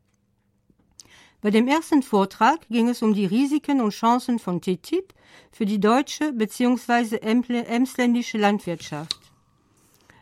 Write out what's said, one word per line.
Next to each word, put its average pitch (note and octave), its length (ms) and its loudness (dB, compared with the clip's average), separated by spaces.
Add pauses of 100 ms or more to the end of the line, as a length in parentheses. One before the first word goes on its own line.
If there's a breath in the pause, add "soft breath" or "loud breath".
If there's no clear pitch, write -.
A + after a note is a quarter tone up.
(1400 loud breath)
Bei G#3 100 -2
dem A3 160 4
ersten D4 360 2
Vortrag A3 680 0
ging A#3 180 2
es A#3+ 140 -2
um A3 120 2
die G3+ 120 0
Risiken C#4 560 0
und G#3+ 80 0
Chancen A#3+ 500 0
von F3+ 220 -4
ttip D#4+ 520 -4 (380 soft breath)
für - 140 -4
die G3+ 160 -2
deutsche C4 500 0
beziehungsweise A#3+ 920 -2
emsle-, A#3+ 440 -2
emsländische A#3+ 720 0
Landwirtschaft. F3 840 -2 (1040 soft breath)